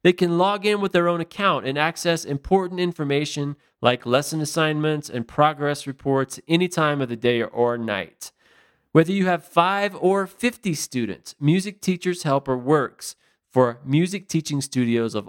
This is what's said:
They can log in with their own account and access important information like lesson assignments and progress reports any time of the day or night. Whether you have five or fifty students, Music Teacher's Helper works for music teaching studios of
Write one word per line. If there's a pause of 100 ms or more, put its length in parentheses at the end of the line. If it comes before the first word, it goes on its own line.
They
can
log
in
with
their
own
account
and
access
important
information (260)
like
lesson
assignments
and
progress
reports
any
time
of
the
day
or
night. (640)
Whether
you
have
five
or
fifty
students,
Music
Teacher's
Helper
works (360)
for
music
teaching
studios
of